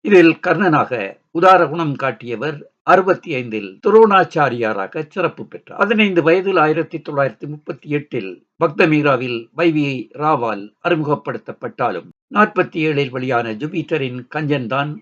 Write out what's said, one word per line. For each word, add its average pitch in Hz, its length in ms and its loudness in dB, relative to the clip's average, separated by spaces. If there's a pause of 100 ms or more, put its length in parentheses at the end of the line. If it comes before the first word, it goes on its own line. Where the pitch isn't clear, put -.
இதில் 180 340 8
கர்ணனாக 151 600 0 (300)
உதார 180 340 6
குணம் 147 300 -4
காட்டியவர் 120 640 -6 (300)
அறுபத்தி 185 460 4
ஐந்தில் 110 360 -6 (100)
துரோணாச்சாரியாராக 156 1300 2
சிறப்பு 151 400 -6
பெற்றார். - 340 -18
பதினைந்து 202 420 2
வயதில் 185 380 2
ஆயிரத்தி 156 400 0
தொள்ளாயிரத்தி 139 480 -4
முப்பத்தி 151 420 -14
எட்டில் 131 440 -6 (260)
பக்தமீராவில் 147 800 0 (140)
வை 165 180 0
வி 147 160 -2 (280)
ராவால் 120 500 -2 (160)
அறிமுகப்படுத்தப்பட்டாலும், 127 1300 -6 (220)
நாற்பத்தி 202 500 0
ஏழில் 143 320 -2
வெளியான 123 400 -2
ஜூபிட்டரின் 139 760 -6
கஞ்சன் 143 420 -4
தான் 143 220 -4 (100)